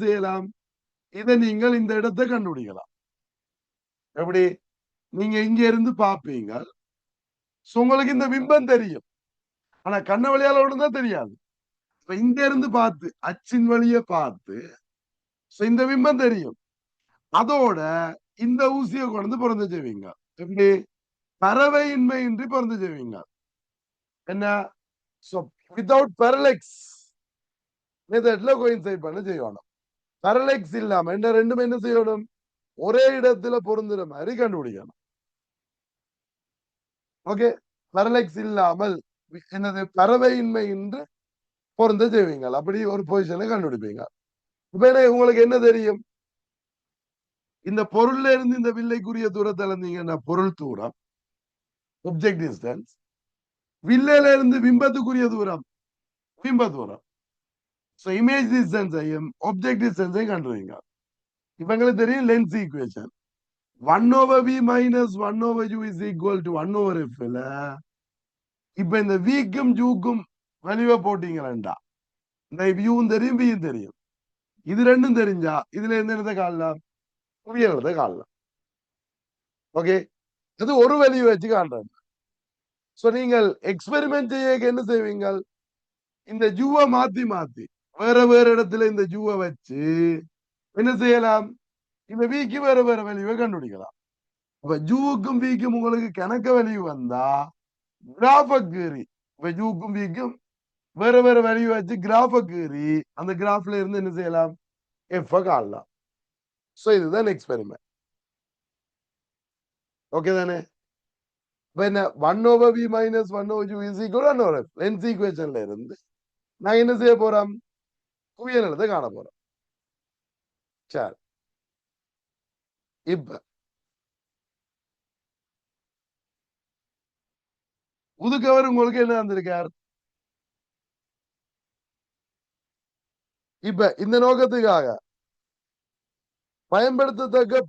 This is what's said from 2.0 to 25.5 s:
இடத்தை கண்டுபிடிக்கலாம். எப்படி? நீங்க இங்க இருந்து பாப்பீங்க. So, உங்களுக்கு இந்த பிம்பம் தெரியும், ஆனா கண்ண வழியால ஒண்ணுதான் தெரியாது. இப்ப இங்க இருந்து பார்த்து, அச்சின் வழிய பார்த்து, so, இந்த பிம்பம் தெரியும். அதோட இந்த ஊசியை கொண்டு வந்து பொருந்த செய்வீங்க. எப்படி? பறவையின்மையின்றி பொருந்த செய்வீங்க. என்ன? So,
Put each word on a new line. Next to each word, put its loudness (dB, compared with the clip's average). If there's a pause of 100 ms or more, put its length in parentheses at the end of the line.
இடத்தை -2
கண்டுபிடிக்கலாம். -8 (1300)
எப்படி? 2 (760)
நீங்க -2 (120)
இங்க 2
இருந்து 0 (120)
பாப்பீங்க. -4 (1160)
So, -20
உங்களுக்கு 2
இந்த 0
பிம்பம் 2
தெரியும், -2 (800)
ஆனா -2 (120)
கண்ண 2
வழியால 4
ஒண்ணுதான் 0
தெரியாது. -4 (680)
இப்ப -12 (100)
இங்க 2 (100)
இருந்து 0
பார்த்து, 0 (240)
அச்சின் 0
வழிய 4 (180)
பார்த்து, -6 (960)
so, -20 (100)
இந்த 4
பிம்பம் 2
தெரியும். -2 (840)
அதோட 2 (640)
இந்த 0 (140)
ஊசியை -4
கொண்டு -6
வந்து -4
பொருந்த -2
செய்வீங்க. -10 (360)
எப்படி? 2 (760)
பறவையின்மையின்றி 0
பொருந்த -4
செய்வீங்க. -10 (1160)
என்ன? -4 (840)
So, -12 (400)